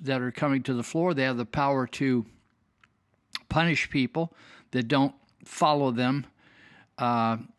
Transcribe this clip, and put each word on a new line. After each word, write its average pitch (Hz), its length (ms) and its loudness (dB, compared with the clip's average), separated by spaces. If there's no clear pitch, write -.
that 135 200 -2
are 123 120 -4
coming 135 320 0
to 131 100 -2
the 120 80 -2
floor. 165 320 0
They 139 80 0
have 131 140 0
the 120 100 -4
power 139 400 0
to 127 400 -2
punish 160 420 2
people 151 420 -2
that 127 160 -2
don't 139 260 2
follow 147 460 2
them, 127 340 0
uh, 120 380 0